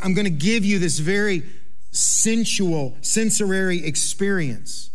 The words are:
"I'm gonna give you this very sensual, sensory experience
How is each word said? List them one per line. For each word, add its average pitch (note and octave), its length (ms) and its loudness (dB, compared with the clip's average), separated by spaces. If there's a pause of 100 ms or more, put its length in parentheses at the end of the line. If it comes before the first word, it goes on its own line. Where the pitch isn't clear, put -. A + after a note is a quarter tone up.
"I'm F#3+ 120 2
gonna G3+ 160 2
give G3 340 2
you G3+ 140 2
this D#3+ 180 0
very F#3+ 460 0 (480)
sensual, F#3+ 1080 0
sensory F#3+ 840 0
experience D#3+ 1080 -2